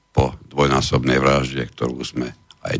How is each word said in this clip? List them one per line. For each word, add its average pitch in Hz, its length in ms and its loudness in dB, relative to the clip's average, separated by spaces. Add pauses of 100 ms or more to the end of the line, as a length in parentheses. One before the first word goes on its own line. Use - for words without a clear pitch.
(100)
po 65 240 0 (160)
dvojnásobnej 65 720 2
vražde, 65 480 2
ktorú 62 320 -6
sme 62 320 -6 (320)
aj - 140 -4